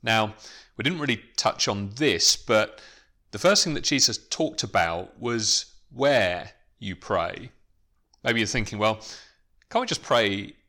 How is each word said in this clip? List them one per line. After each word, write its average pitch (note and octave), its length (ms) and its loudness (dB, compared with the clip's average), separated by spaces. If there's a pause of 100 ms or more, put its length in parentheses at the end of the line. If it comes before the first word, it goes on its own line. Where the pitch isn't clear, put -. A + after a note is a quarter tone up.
Now, A2 320 0 (420)
we A2 60 -6
didn't D#3+ 160 -2
really C3 240 -2 (120)
touch - 320 0
on G2+ 280 -2
this, A#2+ 400 2
but - 440 0 (520)
the G#2 80 -8
first G3 240 4
thing D#3+ 100 -2
that C#3 100 -4
Jesus B2+ 360 0 (100)
talked - 320 -2
about F2 580 -2
was A#2 540 -2 (160)
where A#2+ 640 2 (260)
you F#2+ 180 -8
pray. F2+ 540 -4 (760)
Maybe A#2 180 0
you're G#2+ 60 0
thinking, G#2+ 300 -4
"Well, A2 200 2 (760)
can't A#3 100 0
we B3+ 60 -4
just - 160 -4
pray G2+ 500 0 (160)